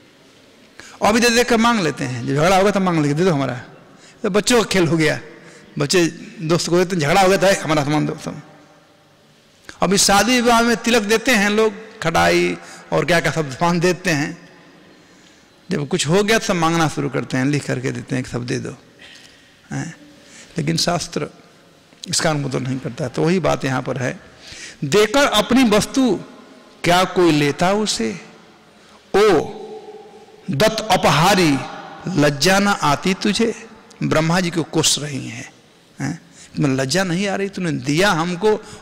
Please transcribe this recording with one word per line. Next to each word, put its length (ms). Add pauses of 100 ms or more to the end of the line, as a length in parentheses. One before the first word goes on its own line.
(1040)
अभी 180
दे 100
दे 140
कर 120
मांग 240
लेते 240
हैं, 220
जब 80
झगड़ा 220
होगा 140
तब 120
मांग 160
लेंगे, 160
"दे 100
दो 80
हमारा।" 220 (680)
तो 80
बच्चों 340
का 60
खेल 160
हो 100
गया, 240 (580)
बच्चे 280 (340)
दोस्त 280
को 100
देते 180
हैं, 60
झगड़ा 180
हो 80
गया 100
तो, 80
"है, 140
हमारा 240
सामान 220
दो", 180
सब। 180 (1400)
अभी 160
शादी 420
विवाह 220
में 140
तिलक 260
देते 280
हैं 200
लोग, 520
खटाई 540 (360)
और 120
क्या 160
क्या 120
सब 180
सामान 300
देते 300
हैं। 380 (1200)
जब 180
कुछ 180
हो 160
गया 160
तो 60
सब 100
मांगना 340
शुरू 200
करते 280
हैं, 80
लिख 220
करके 240
देते 240
हैं 100
कि 60
"सब 160
दे 120
दो", 180 (960)
हैं? 220 (640)
लेकिन 180
शास्त्र 520 (800)
इसका 220
अनुमोदन 320
नहीं 160
करता। 300
तो 140
वही 180
बात 240
यहाँ 180
पर 160
है, 220 (640)
"देकर 400
अपनी 400
वस्तु 560 (640)
क्या 200
कोई 280
लेता 400
उसे? 480 (960)
ओ 340 (1000)
दत्त 400
अपहारी, 680 (500)
लज्जा 500
ना 120
आती 440
तुझे?" 540 (340)
ब्रह्मा 380
जी 100
को 120
कोस 360
रही 300
हैं, 240 (480)
हैं? 220 (340)
"तुम्हें 200
लज्जा 280
नहीं 240
आ 80
रही? 120
तूने 240
दिया 380
हमको 460 (260)